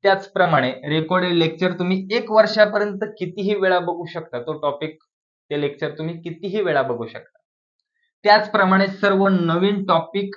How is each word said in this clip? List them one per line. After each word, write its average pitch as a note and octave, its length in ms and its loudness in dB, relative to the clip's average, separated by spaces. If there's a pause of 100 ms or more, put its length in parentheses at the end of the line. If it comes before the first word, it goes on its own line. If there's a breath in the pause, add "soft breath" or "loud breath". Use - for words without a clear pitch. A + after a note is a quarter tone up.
त्याचप्रमाणे F3 640 2 (180)
रेकॉर्डेड F3 440 0
लेक्चर E3+ 460 2
तुम्ही F#3+ 340 -2
एक A3 180 -2
वर्षापर्यंत G#3 760 2 (140)
कितीही F#3+ 360 -4
वेळा F#3 260 2
बघू E3+ 240 -6
शकता, C3+ 380 -10
तो D#3 180 -8
टॉपिक, D3+ 360 -6 (540)
ते D3 100 -4
लेक्चर D3 380 -6
तुम्ही D#3+ 240 -8
कितीही F#3+ 400 -8
वेळा D3 200 0
बघू A#2 240 -6
शकता. - 320 -20 (880)
त्याचप्रमाणे G3+ 640 4
सर्व G3 400 2
नवीन F#3 580 2
टॉपिक G3 500 -2